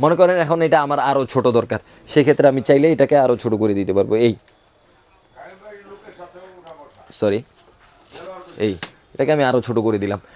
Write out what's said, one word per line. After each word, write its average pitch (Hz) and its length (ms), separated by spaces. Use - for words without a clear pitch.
মনে 160 160
করেন 180 200
এখন 165 260
এটা 160 180
আমার 143 180
আরও 135 280
ছোটো 123 260
দরকার, 113 260
সেক্ষেত্রে 143 420
আমি 131 120
চাইলে 143 320
এটাকে 139 240
আরও 127 200
ছোটো 110 200
করে 104 180
দিতে 98 180
পারবো। 98 220
এই, 117 200
সরি, 104 300
এই, 104 140
এটাকে 135 180
আমি 151 120
আরও 127 160
ছোটো 117 220
করে 107 160
দিলাম। 101 220